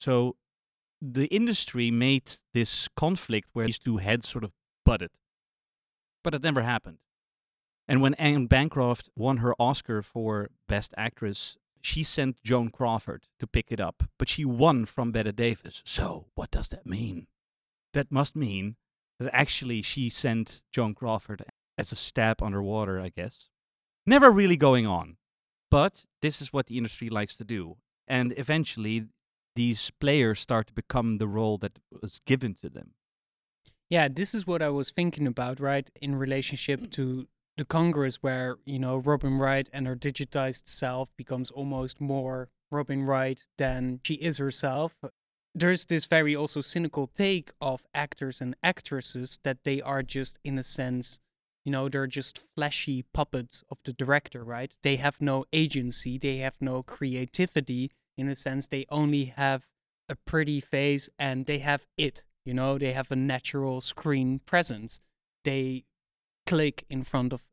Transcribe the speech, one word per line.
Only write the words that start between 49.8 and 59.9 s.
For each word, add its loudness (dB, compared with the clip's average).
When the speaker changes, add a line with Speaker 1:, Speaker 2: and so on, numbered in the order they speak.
Speaker 2:
are -4
just, -6
in -4
a -6
sense, -6
you -2
know, -2
they're -2
just -8
flashy -4
puppets -4
of -12
the -8
director, -2
right? -10
They 4
have 0
no 2
agency, 0
they -2
have -4
no -4
creativity. -2
In -4
a -2
sense, -4
they -6
only 2
have -2